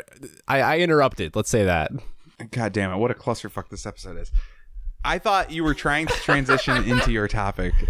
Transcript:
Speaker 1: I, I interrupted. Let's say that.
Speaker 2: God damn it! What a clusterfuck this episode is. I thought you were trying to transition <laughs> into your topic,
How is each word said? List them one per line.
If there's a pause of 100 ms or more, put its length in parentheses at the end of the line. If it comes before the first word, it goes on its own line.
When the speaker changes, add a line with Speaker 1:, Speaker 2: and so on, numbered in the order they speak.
(460)
Speaker 1:
I,
I
interrupted.
Let's
say
that. (600)
Speaker 2:
God
damn
it!
What
a
clusterfuck
this
episode
is. (720)
I
thought
you
were
trying
to
transition
<laughs>
into
your
topic, (160)